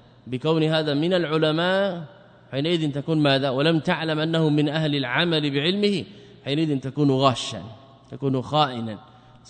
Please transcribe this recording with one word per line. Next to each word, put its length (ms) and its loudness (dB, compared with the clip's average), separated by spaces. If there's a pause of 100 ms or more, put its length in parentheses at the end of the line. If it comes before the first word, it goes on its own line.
(260)
بكون 360 0
هذا 320 2
من 200 0
العلماء، 880 0 (480)
حينئذ 400 0
تكون 260 -2
ماذا؟ 320 2
ولم 280 2
تعلم 400 -2
أنه 300 0
من 200 2
أهل 280 -2
العمل 540 0
بعلمه، 540 0 (400)
حينئذ 360 -2
تكون 300 0
غاشا، 520 0 (480)
تكون 320 -4
خائنا. 560 -2 (520)